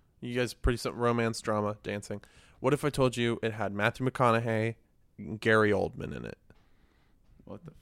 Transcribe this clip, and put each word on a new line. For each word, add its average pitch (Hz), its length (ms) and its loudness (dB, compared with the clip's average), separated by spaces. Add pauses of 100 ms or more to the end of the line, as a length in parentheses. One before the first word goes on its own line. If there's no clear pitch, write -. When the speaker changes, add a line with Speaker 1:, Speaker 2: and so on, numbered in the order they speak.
(200)
Speaker 1:
you 123 180 -8
guys 120 160 -2
pretty 123 240 0
sim-, 110 200 -6
romance, 117 440 0
drama, 104 420 -2
dancing. 101 380 -8 (380)
What 131 140 2
if 143 120 0
I 147 40 0
told 127 280 2
you 117 240 0
it 110 120 -2
had 101 200 -4
Matthew 107 320 0
McConaughey 113 720 2 (420)
and 104 220 -10
Gary 110 320 6
Oldman - 440 -2
in 60 100 -10
it? - 120 -12 (1080)
Speaker 2:
What 104 200 -18
the - 60 -18 (100)